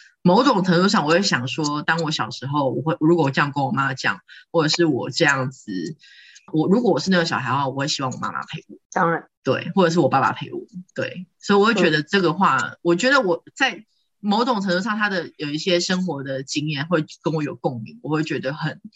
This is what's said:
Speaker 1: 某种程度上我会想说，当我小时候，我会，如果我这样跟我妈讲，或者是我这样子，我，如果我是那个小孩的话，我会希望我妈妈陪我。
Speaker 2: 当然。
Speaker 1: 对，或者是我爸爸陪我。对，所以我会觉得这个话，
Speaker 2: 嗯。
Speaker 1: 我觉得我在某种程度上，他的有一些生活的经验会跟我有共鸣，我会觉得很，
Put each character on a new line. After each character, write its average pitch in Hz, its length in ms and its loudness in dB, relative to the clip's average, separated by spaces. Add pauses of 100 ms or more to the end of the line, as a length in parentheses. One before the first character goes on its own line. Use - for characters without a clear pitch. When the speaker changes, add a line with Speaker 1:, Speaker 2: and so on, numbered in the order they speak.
(240)
Speaker 1:
某 196 200 6
种 214 200 4
程 180 180 4
度 196 60 4
上 196 180 2
我 151 60 2
会 180 100 4
想 139 260 0
说， 147 360 -4
当 165 180 0
我 151 80 -2
小 135 220 -4
时 - 160 -10
候， 139 240 0
我 131 100 -4
会， 160 180 -2
如 160 160 4
果 160 100 4
我 139 40 0
这 135 100 -2
样 143 120 0
跟 143 120 -2
我 131 80 -2
妈 135 220 -2
讲， 104 260 -4 (320)
或 165 120 2
者 151 60 2
是 170 180 2
我 127 240 -2
这 160 140 0
样 135 260 0
子， 92 440 -8 (560)
我， 156 160 0
如 226 140 4
果 196 100 2
我 143 80 2
是 190 120 -2
那 185 60 4
个 165 80 2
小 117 120 -2
孩 120 140 -4
的 131 40 0
话， 139 120 -2
我 123 80 -6
会 139 120 -2
希 - 140 -4
望 131 80 -2
我 113 80 -10
妈 104 140 -6
妈 67 140 -8
陪 - 240 -14
我。 - 100 -20 (120)
Speaker 2:
当 170 200 0
然。 160 160 -4 (160)
Speaker 1:
对， 127 320 -2
或 196 80 4
者 165 80 4
是 175 80 2
我 135 100 4
爸 135 120 2
爸 110 100 2
陪 - 200 -10
我。 - 140 -10 (300)
对， - 320 -8 (120)
所 202 160 2
以 202 40 6
我 208 80 6
会 226 80 4
觉 180 160 2
得 151 100 2
这 196 200 0
个 160 120 2
话， 175 240 2
Speaker 2:
嗯。 104 240 -4
Speaker 1:
我 170 140 2
觉 247 160 2
得 277 100 4
我 175 220 0 (100)
在 226 320 -4 (340)
某 208 240 2
种 240 160 0
程 190 120 -2
度 180 100 0
上， 214 160 -4
他 214 100 0
的 175 300 -4
有 147 140 -6
一 156 80 -4
些 175 200 2
生 185 280 -2
活 139 160 -6
的 135 180 -6
经 147 260 -6
验 156 200 -4
会 156 180 0 (160)
跟 160 140 -2
我 151 80 -2
有 - 120 -6
共 123 280 -6
鸣， - 180 -16
我 139 80 -10
会 156 140 0
觉 143 160 -6
得 135 160 -6
很， 156 260 -8 (140)